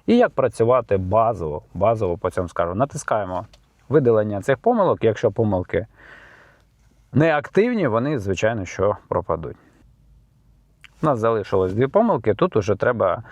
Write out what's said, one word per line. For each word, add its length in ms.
і 120
як 140
працювати 640
базово, 640
базово 440
по 120
цьому 180
сканеру. 280
Натискаємо 720
видалення 520
цих 160
помилок. 460
Якщо 280
помилки 560
не 240
активні, 500
вони, 320
звичайно, 460
що 320
пропадуть. 500
У 20
нас 140
залишилось 540
дві 140
помилки, 460
тут 220
уже 200
треба, 560